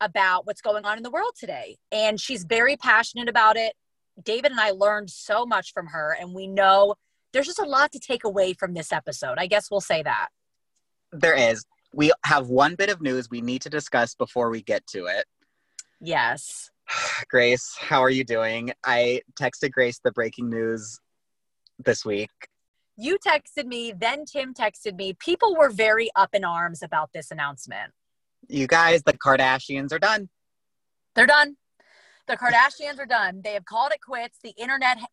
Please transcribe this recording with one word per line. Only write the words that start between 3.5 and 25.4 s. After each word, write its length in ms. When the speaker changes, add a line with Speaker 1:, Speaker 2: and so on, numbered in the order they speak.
Speaker 1:
it. 160
David 260
and 100
I 120
learned 400
so 340
much 260
from 140
her, 340
and 140
we 140
know 480
there's 140
just 140
a 60
lot 260
to 80
take 240
away 300
from 200
this 180
episode. 460
I 80
guess 240
we'll 120
say 200
that. 280
Speaker 2:
There 240
is. 280
We 160
have 220
one 260
bit 160
of 120
news 280
we 120
need 200
to 80
discuss 460
before 340
we 140
get 240
to 180
it. 200
Speaker 1:
Yes. 680
Speaker 2:
<sighs> 420
Grace, 500
how 220
are 80
you 140
doing? 480
I 380
texted 320
Grace 320
the 80
breaking 380
news 500
this 260
week. 280
Speaker 1:
You 220
texted 460
me, 300
then 300
Tim 300
texted 400
me. 180
People 420